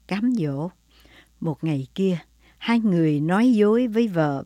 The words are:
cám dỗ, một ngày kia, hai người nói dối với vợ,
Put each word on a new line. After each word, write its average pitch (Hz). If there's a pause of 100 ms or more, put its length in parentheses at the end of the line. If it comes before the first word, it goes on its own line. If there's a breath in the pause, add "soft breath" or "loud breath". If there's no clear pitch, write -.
cám 214
dỗ, 151 (680 soft breath)
một 165
ngày 143
kia, 190 (400 soft breath)
hai 233
người 170
nói 190
dối 220
với 226
vợ, 151